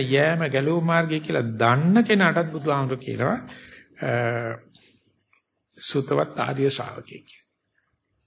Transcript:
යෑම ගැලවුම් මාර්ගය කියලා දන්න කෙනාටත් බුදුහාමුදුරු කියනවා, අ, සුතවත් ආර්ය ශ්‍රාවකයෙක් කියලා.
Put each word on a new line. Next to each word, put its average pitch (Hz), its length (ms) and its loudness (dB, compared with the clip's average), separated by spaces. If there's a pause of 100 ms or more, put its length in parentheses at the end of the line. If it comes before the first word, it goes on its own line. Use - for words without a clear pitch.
යෑම 151 460 2
ගැලවුම් 151 360 0
මාර්ගය 165 340 0
කියලා 139 360 -2
දන්න 147 480 4
කෙනාටත් 170 480 2
බුදුහාමුදුරු 139 500 -2
කියනවා, 131 380 -2 (600)
අ, 131 120 -2 (1700)
සුතවත් 143 600 -2
ආර්ය 135 300 0
ශ්‍රාවකයෙක් - 560 -8
කියලා. - 200 -20 (800)